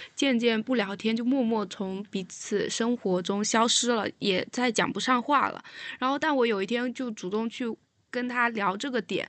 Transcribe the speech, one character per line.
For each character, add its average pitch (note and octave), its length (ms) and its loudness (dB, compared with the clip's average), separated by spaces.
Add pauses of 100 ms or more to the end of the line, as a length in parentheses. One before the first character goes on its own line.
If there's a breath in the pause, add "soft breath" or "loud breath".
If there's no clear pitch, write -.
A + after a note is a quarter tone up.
(160 loud breath)
渐 C4+ 220 2
渐 A3+ 240 2
不 B3+ 140 0
聊 G3+ 200 0
天， A3 200 0
就 A#3+ 80 -2
默 C4 200 2
默 A3 220 0
从 F#3+ 400 -6
彼 F#3+ 180 -4
此 - 460 -4
生 A#3 260 0
活 F#3 260 0
中 G3 220 -2
消 A3 240 4
失 A#3+ 240 2
了， G#3+ 160 0 (120)
也 F#3 320 0
再 B3 200 0
讲 F3+ 200 2
不 G3 80 -4
上 B3 220 2
话 C4+ 280 2
了。 - 140 -10 (360 loud breath)
然 B3+ 100 0
后 C#4 80 0
但 D4 180 2
我 B3 100 4
有 G#3 180 0
一 - 20 0
天 A#3+ 280 -2
就 B3 180 -6
主 F#3 180 -8
动 A3 200 -2
去 B3 160 -6 (440)
跟 B3 200 -2
他 A#3+ 200 2
聊 G3+ 280 0
这 C4+ 120 -2
个 A#3+ 120 0
点， - 280 -4